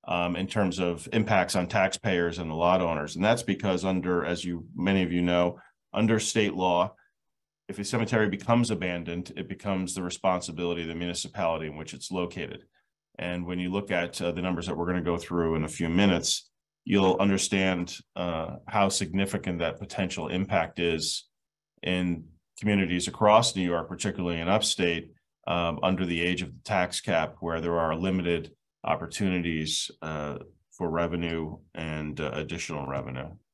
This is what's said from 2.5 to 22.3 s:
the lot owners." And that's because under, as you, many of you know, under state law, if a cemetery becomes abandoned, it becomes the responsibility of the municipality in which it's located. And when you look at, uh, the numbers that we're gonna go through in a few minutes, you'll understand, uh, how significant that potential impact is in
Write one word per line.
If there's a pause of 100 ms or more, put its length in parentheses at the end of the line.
the
lot
owners."
And
that's
because
under,
as
you,
many
of
you
know, (320)
under
state
law, (760)
if
a
cemetery
becomes
abandoned,
it
becomes
the
responsibility
of
the
municipality
in
which
it's
located. (560)
And
when
you
look
at,
uh,
the
numbers
that
we're
gonna
go
through
in
a
few
minutes, (360)
you'll
understand, (180)
uh, (120)
how
significant
that
potential
impact
is (540)
in (320)